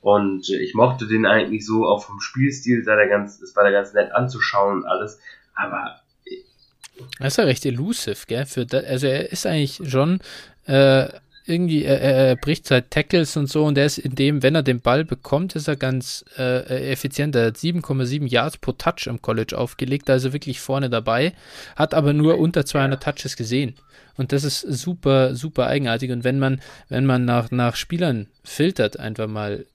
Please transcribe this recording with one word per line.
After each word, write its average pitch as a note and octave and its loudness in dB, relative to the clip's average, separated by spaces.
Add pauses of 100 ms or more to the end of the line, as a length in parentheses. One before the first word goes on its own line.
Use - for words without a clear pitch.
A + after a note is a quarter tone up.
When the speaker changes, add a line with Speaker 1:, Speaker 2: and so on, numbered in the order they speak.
Speaker 1:
und, G2+ 2
äh, F#2 0
ich F#2 -4
mochte A#2+ 2
den A2 2
eigentlich G#2+ 2
so, A2 0
auch G#2 2
vom G2+ -16
Spielstil C3 0
sah G#2+ 4
der G#2 6
ganz, G2+ 0
es - -16
war G2+ 6
der G2 6
ganz G2 0
nett G#2 2
anzuschauen G2+ 0
und - -8
alles, - -6 (360)
aber - -8 (1160)
Speaker 2:
Er C3 -4
ist C#3 0
ja A3 4
recht C3 0
elusive, C3+ -4
gell? B2 -4
Für B2 -6
da, C3 -2
also C3 -4
er C3+ -2
ist - -8
eigentlich D3+ -2 (100)
schon, D3 2 (460)
äh, C3+ 6 (380)
irgendwie, E3+ 0
er, C#3 2
er, C3 4
er B2+ 4
bricht - -4
halt B2+ 2
Tackles D#3 2
und C#3+ 0
so D3+ 0
und D3 2
er C#3 4
ist C#3+ -2
in B2+ -4
dem, C#3 2
wenn C3+ 4
er D#3+ 2
den B2 0
Ball C#3 2
bekommt, D#3 -4
ist D3+ -4
er C#3+ -2
ganz, C3 -4 (120)
äh, C3 -4
effizient. C#3 -2
Er A#2 4
hat A2+ -2
sieben E3+ -2
Komma C3+ -2
sieben C#3 -4
Yards A#2+ 0
pro - -6
Touch - -4
am A#2+ -8
College A2+ -2
aufgelegt, B2+ -4
also C3 2
wirklich C#3+ -8
vorne C3+ -4
dabei, A#2+ 0 (460)
hat D#3 0
aber D3 4
nur D#3 4
unter D#3+ 2
zweihundert C3+ 0
Touches - -6
gesehen. B2 -2 (420)
Und C3 -2
das C#3 0
ist C#3+ -4
super, C3+ 0
super B2+ -2
eigenartig. B2+ -2
Und A#2+ -6
wenn C3 0
man, C3+ 0 (300)
wenn B2+ 0
man B2+ 2
nach, A#2+ 0
nach B2 0
Spielern D3 -2 (160)
filtert, D3 -2
einfach A2 -6
mal G#2+ -6